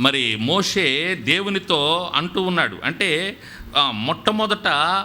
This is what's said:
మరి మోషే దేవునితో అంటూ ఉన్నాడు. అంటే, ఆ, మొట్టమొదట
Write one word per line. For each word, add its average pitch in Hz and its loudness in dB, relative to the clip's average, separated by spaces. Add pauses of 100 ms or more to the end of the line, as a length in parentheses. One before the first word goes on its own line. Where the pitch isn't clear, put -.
మరి 127 2
మోషే 165 0
దేవునితో 170 0
అంటూ 180 0
ఉన్నాడు. 156 0
అంటే, 170 -2 (360)
ఆ, 139 2
మొట్టమొదట 208 0 (360)